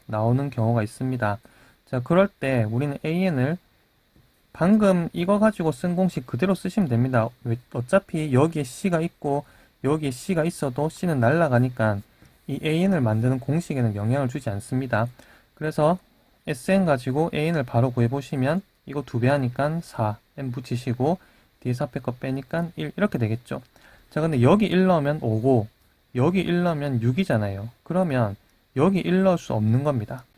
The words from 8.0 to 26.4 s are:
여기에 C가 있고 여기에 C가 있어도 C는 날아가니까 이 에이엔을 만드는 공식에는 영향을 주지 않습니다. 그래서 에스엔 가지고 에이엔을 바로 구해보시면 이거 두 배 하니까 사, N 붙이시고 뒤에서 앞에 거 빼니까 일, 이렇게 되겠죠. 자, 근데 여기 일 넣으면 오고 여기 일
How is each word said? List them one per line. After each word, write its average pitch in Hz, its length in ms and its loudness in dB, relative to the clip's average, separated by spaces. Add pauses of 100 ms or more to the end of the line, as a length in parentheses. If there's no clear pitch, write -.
여기에 147 320 2
C가 170 340 -2
있고 143 460 -4 (400)
여기에 147 260 0
C가 160 320 -2
있어도 147 460 -2
C는 160 320 -2
날아가니까 123 800 2 (460)
이 139 140 -6
에이엔을 165 380 2
만드는 120 400 2
공식에는 131 560 -2
영향을 120 320 0
주지 127 220 -6
않습니다. 117 580 -2 (460)
그래서 156 440 0 (480)
에스엔 190 400 0
가지고 143 460 0
에이엔을 156 320 0
바로 123 280 2
구해보시면 131 680 0 (240)
이거 139 200 -6
두 120 160 -4
배 127 80 4
하니까 139 520 0
사, 107 360 -4 (180)
N 135 160 -8
붙이시고 127 680 -4 (420)
뒤에서 123 240 -4
앞에 139 160 -8
거 127 100 -4
빼니까 135 640 -6
일, 151 220 -6
이렇게 202 200 0
되겠죠. 120 440 -4 (480)
자, - 100 -6
근데 151 220 0
여기 190 240 6
일 185 220 4
넣으면 151 340 2
오고 110 480 2 (460)
여기 165 240 2
일 175 240 0